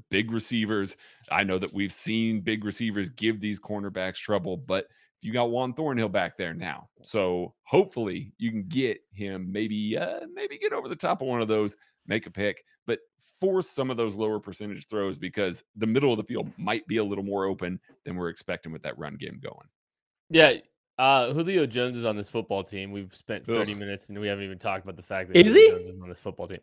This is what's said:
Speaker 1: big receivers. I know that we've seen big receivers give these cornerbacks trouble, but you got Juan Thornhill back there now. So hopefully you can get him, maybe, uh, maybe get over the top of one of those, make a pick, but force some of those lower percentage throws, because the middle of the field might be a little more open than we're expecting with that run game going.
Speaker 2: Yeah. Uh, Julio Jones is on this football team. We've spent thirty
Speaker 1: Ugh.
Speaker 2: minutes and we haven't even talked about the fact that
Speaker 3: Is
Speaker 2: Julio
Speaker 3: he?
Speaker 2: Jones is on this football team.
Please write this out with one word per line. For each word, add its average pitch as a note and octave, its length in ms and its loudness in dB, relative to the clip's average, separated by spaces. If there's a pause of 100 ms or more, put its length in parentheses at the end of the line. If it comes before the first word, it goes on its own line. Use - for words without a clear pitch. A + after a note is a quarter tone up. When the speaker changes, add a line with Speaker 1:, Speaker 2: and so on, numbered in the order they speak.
(100)
Speaker 1:
big A2 220 0
receivers. G#2+ 640 -2 (340)
I G2+ 140 2
know F#2+ 140 0
that F#2+ 140 -4
we've G2+ 200 -2
seen A2+ 480 -2
big G#2+ 240 -4
receivers G2+ 460 -4
give A2 280 -2
these G2+ 220 -6
cornerbacks F#2+ 560 -6
trouble, F#2+ 400 -2
but F#2 300 -4 (340)
you A2 120 -8
got A#2+ 180 0
Juan B2 240 -2
Thornhill B2+ 340 -2
back F#2 280 0
there E2+ 180 -4
now. E2+ 340 -10 (160)
So F2+ 580 -2
hopefully A#2+ 760 0
you A2+ 120 -2
can G#2 180 -6
get A#2+ 320 -2 (120)
him, F#2+ 400 -8
maybe, G#2+ 440 -2
uh, F3 240 -6 (140)
maybe G4 240 -8
get G#4+ 140 -2
over - 160 -6
the E3+ 80 -6
top E3+ 260 -2
of C3 60 -2
one A#2+ 140 0
of G#2+ 60 0
those, G#2+ 280 2 (300)
make A2 200 -2
a G2 40 -14
pick, G2 340 -4 (220)
but A2+ 120 -2 (400)
force F#3+ 320 0
some C3 180 -2
of B2+ 80 -2
those A2 200 0
lower G#2+ 240 0
percentage G2+ 480 -12
throws, G2 280 -2
because F#2 460 -4 (140)
the G#2+ 100 0
middle B2+ 260 4
of A2 40 2
the G#2+ 80 -4
field - 320 -4
might G#2+ 320 -4
be A2 80 0
a G#2+ 80 2
little G2 180 -4
more G2 220 -2
open F#2 340 -4 (260)
than F2+ 120 -8
we're F2 140 -4
expecting E2+ 420 -8
with D#2 100 -12
that C2+ 160 -8
run D2+ 160 -10
game D2 260 -14
going. - 280 -16 (600)
Speaker 2:
Yeah. D#3 260 8 (440)
Uh, C3 340 4
Julio E3 340 2
Jones B2 300 -2
is A#2 80 -6
on G#2+ 120 0
this G#2 120 -8
football G2+ 340 -4
team. G2 300 -10
We've G2 240 -10
spent - 300 -10
thirty G#2+ 260 -2
Speaker 1:
Ugh. G2+ 60 -8
Speaker 2:
minutes G2+ 300 -10
and G2+ 120 -12
we G#2 80 -2
haven't G2+ 160 -4
even F#2+ 140 -10
talked F#2+ 260 -4
about F#2+ 120 -12
the E2+ 60 -18
fact F#2+ 260 -6
that F#2+ 100 10
Speaker 3:
Is G#3+ 140 12
Speaker 2:
Julio G4+ 100 12
Speaker 3:
he? A4 80 12
Speaker 2:
Jones - 180 -4
is - 120 -14
on F2+ 80 -16
this F2+ 120 -14
football F2+ 260 -8
team. F#2 160 -10